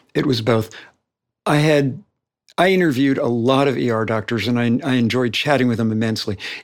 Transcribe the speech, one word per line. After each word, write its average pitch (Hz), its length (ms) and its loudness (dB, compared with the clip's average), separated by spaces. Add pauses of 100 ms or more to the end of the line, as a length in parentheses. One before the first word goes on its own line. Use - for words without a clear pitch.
(140)
It 151 100 -2
was 127 160 0
both. 113 300 0 (720)
I 156 120 2
had, 147 460 2 (540)
I 175 120 4
interviewed 139 500 2
a - 80 -2
lot 127 420 2
of 123 80 0
E 123 140 -2
R 110 160 -2
doctors, 110 420 -4
and 120 100 0
I, 120 200 2 (100)
I 131 60 0
enjoyed 120 400 0
chatting 143 320 0
with 117 100 0
them 113 160 0
immensely. 110 460 -4 (260)